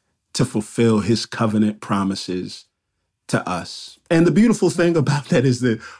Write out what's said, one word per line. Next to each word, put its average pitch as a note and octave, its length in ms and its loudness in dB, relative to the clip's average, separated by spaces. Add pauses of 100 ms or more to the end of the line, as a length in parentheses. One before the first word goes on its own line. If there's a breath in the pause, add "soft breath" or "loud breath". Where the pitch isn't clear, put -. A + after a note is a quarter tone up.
(320)
to - 140 0
fulfill A2+ 540 0
his A2+ 260 0
covenant G#2+ 540 -2
promises G2 840 -4 (640)
to - 180 -2
us. - 520 -10 (120)
And E3+ 160 4
the - 40 4
beautiful G3 400 4
thing E3+ 260 2
about C#3+ 320 0
that C3 160 2
is B2 160 2
that A#2 200 0 (200 loud breath)